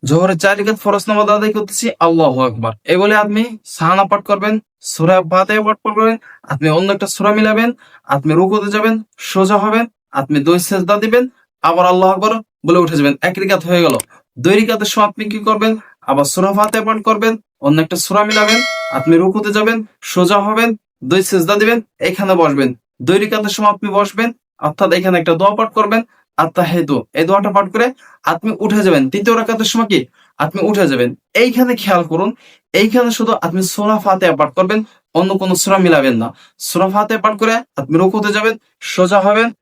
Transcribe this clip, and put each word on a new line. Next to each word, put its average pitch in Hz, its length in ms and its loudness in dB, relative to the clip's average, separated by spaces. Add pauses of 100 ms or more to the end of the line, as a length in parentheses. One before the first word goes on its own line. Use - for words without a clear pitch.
জোহরে 269 300 2
চার 202 240 0
রাকাত 214 160 -2
ফরজ 202 320 -2
নামাজ 208 220 0
আদায় 208 240 0
করতেছি, 208 360 -4 (100)
আল্লাহু 160 420 2
আকবার।" 113 320 -4 (100)
এই 170 140 2
বলে 208 180 2
আপনি 214 500 -2
সানা 185 400 0
পাঠ 202 180 -2
করবেন, 208 360 -2 (220)
সূরা 185 400 0
ফাতিহা 190 400 0
পাঠ 214 220 -2
করবেন, 220 340 -2 (260)
আপনি 147 260 -2
অন্য 180 220 0
একটা 202 160 -2
সূরা 208 240 -2
মিলাবেন, 214 400 0 (320)
আপনি 156 300 -2
রুকুতে 196 380 0
যাবেন, 220 300 0 (160)
সোজা 196 400 0
হবেন, 220 280 0 (260)
আপনি 143 280 -2
দুই 165 200 2
সিজদা 190 380 0
দিবেন, 226 300 2 (340)
আবার 170 240 2
আল্লাহু 185 260 4
আকবার 214 300 -2 (240)
বলে 175 140 4
উঠে 165 160 0
যাবেন। 143 260 2
এক 185 160 -2
রাকাত 190 280 -2
হয়ে 175 160 2
গেল। 143 160 2 (420)
দুই 196 260 2
রাকাতের 214 200 -2
সময় 208 220 0
আপনি 214 180 -6
কি 214 140 -6
করবেন? 214 380 0 (240)
আবার 143 240 0
সূরা 185 280 0
ফাতিহা 214 300 0
পাঠ 220 180 -2
করবেন, 220 360 0 (220)
অন্য 151 220 2
একটা 160 140 -4
সূরা 196 280 0
মিলাবেন, 214 380 2 (320)
আপনি 151 240 2
রুকুতে 202 340 0
যাবেন, 220 320 0 (180)
সোজা 180 380 0
হবেন, 220 360 0 (280)
দুই 180 200 0
সিজদা 190 320 0
দিবেন, 220 260 2 (180)
এখানে 190 360 0
বসবেন। 139 380 2 (280)
দুই 190 240 2
রাকাতের 214 240 -2
সময় 208 200 0
আপনি 202 200 -4
বসবেন, 202 440 -2 (260)
অর্থাৎ 165 340 0
এখানে 180 260 2
একটা 165 160 0
দোয়া 196 200 2
পাঠ 220 180 -2
করবেন, 220 280 0 (360)
আত্তাহিয়াতু, 160 680 0 (100)
এই 160 120 0
দোয়াটা 196 260 0
পাঠ 196 200 0
করে 240 220 0 (300)
আপনি 170 360 -4
উঠে 208 240 0
যাবেন। 147 260 2
তৃতীয় 208 280 0
রাকাতের 220 280 -2
সময় 226 200 0
কি 160 200 0 (320)
আপনি 175 320 -2
উঠে 196 180 2
যাবেন। 123 280 0 (180)
এইখানে 247 420 2
খেয়াল 185 280 0
করুন, 175 300 -2 (400)
এইখানে 226 380 2
শুধু 226 300 -2
আপনি 175 220 -2
সূরা 208 360 -2
ফাতিহা 185 360 0
পাঠ 147 180 -2
করবেন, 208 300 0 (300)
অন্য 185 220 0
কোনো 190 200 0
সূরা 196 220 0
মিলাবেন 147 400 2
না। 113 160 -4 (240)
সূরা 185 320 -2
ফাতিহা 208 300 -2
পাঠ 214 200 -2
করে 220 140 0 (220)
আপনি 139 220 -4
রুকুতে 202 360 0
যাবেন, 220 240 -2 (220)
সোজা 185 400 2
হবেন 214 320 2 (100)